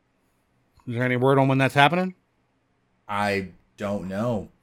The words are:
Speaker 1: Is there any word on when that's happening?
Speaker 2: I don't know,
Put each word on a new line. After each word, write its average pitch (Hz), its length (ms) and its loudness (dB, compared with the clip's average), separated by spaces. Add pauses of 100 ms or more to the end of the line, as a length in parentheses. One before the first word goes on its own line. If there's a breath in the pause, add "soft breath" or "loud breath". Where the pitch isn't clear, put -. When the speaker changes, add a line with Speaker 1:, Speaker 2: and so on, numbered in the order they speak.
(880)
Speaker 1:
Is 123 80 -10
there 120 80 -4
any 123 140 0
word 135 220 2
on 135 100 4
when 135 100 2
that's 135 160 0
happening? 175 400 2 (920)
Speaker 2:
I 101 400 -2 (280)
don't 101 320 -6
know, 101 400 -4 (140)